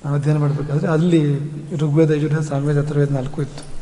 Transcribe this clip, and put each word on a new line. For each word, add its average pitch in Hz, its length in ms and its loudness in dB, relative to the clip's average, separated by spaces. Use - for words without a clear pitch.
ನಾವು 143 140 0
ಅಧ್ಯಯನ 151 180 2
ಮಾಡ್ಬೇಕಾದ್ರೆ 147 500 0
ಅಲ್ಲಿ 160 500 2
ಋಗ್ವೇದ, 156 360 4
ಯಜುರ್ವೇದ, 151 300 0
ಸಾಮವೇದ, 143 440 0
ಅಥರ್ವವೇದ 143 260 0
ನಾಲ್ಕು 135 300 -4
ಇತ್ತು. - 220 -8